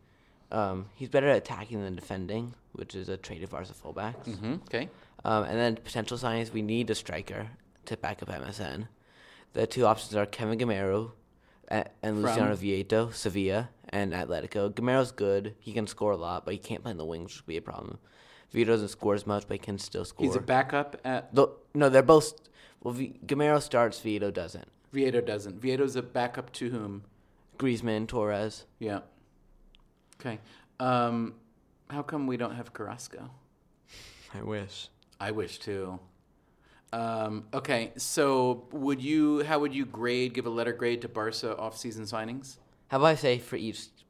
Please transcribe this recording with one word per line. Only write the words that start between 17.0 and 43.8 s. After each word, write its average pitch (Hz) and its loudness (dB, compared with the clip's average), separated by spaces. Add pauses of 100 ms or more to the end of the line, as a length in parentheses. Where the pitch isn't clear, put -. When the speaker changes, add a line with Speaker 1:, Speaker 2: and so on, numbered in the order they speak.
Speaker 1:
wings, 82 -6
which - -14
could - -18
be 80 -6
a 85 -4
problem. - -10 (560)
Vieto 113 6
doesn't 110 4
score - 0
as 101 -2
much, 104 -2
but 98 -2
he 98 -4
can 101 -6
still - -6
score. - -2
Speaker 2:
He's 131 2
a 123 2
backup 139 2
at 127 -4
Speaker 1:
The, 135 8 (260)
no, 143 6
they're 131 10
both. 156 10 (460)
Well, 120 -4
V-, 127 -6
Gameiro 147 4
starts, 120 4
Vieto 101 0
doesn't. 87 -8 (260)
Speaker 2:
Vieto 123 4
doesn't. 101 -4
Vieto's 131 2
a 123 0
backup 123 -2
to 120 -4
whom? 101 -6 (560)
Speaker 1:
Griezmann, 113 0
Torres. 104 -2 (140)
Speaker 2:
Yeah. 104 -4 (1200)
Okay. 113 -8 (420)
Um, 120 2 (560)
how 143 -6
come 143 -4
we 127 -2
don't 117 -4
have 120 -12
Carrasco? 117 -12 (1040)
Speaker 1:
I 101 -8
wish. 104 -8 (320)
Speaker 2:
I 101 -2
wish 104 -4
too. 95 -6 (920)
Um, 110 -2
okay, 135 0
so 127 2
would 139 0
you? 151 4
How 151 2
would 147 2
you 135 -2
grade? 120 0
Give 123 -2
a 120 0
letter 117 0
grade 120 0
to 113 -8
Barca 110 -2
off-season 110 -8
signings? 117 -8 (320)
Speaker 1:
How 135 0
about 143 8
I 160 8
say 127 4
for 120 -8
each 104 -6 (220)